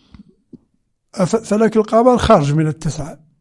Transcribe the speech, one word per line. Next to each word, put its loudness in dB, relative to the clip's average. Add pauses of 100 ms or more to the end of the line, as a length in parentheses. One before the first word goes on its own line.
(1160)
أف-، -2
فلك -2
القمر 2
خارج 2
من 0
التسعة -10 (120)